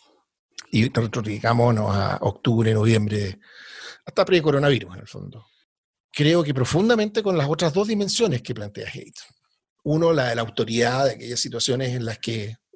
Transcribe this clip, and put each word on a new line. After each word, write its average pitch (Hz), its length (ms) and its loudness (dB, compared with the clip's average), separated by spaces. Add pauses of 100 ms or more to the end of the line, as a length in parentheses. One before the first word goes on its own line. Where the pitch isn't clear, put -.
(720)
y 110 200 2
nosotros 113 360 -2
dedicámonos 110 680 2
a 98 280 0
octubre, 113 520 0
noviembre, 107 640 0 (640)
hasta - 200 0
pre-coronavirus, 143 720 2
en 98 80 -14
el 107 40 -18
fondo. - 400 -16 (640)
Creo 165 320 4
que 147 100 -2
profundamente 208 720 2
con 190 160 0
las 139 100 0
otras 160 240 0
dos 196 140 0
dimensiones 202 560 0
que 123 140 -8
plantea 104 360 -12
Haidt. - 220 -16 (720)
Uno, 160 280 2
la 131 180 2
de 117 40 -2
la 117 80 -2
autoridad, 117 640 0
de 131 80 2
aquellas 117 260 -8
situaciones 123 560 -2
en 120 100 -4
las 113 140 -8
que 110 380 -6 (200)